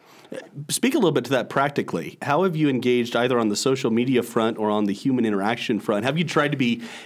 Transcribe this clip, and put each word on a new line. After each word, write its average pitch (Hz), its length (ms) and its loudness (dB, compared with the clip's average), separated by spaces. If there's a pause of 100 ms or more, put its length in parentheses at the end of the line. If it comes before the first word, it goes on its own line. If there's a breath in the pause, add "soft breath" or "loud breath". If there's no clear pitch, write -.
(680 loud breath)
Speak - 260 0
a 339 40 4
little 185 140 4
bit 131 140 0
to - 60 -4
that 120 160 0
practically. 113 720 -2
How 147 220 2
have 180 120 0
you 156 120 2
engaged 123 460 0
either 123 240 2
on 113 120 2
the 104 60 -2
social 131 340 0
media 120 320 2
front 113 360 0
or 107 120 0
on 104 160 0
the 101 80 0
human 123 300 0
interaction 107 540 0
front? 104 260 -2
Have 139 140 0
you 175 60 0
tried 147 280 0
to 151 40 -4
be 120 240 0 (260 loud breath)